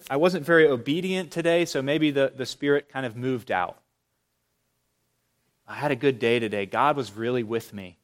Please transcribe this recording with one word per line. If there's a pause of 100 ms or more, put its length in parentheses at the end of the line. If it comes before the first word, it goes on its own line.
I
wasn't
very
obedient
today,
so
maybe
the,
the
Spirit
kind
of
moved
out. (1900)
I
had
a
good
day
today.
God
was
really
with
me.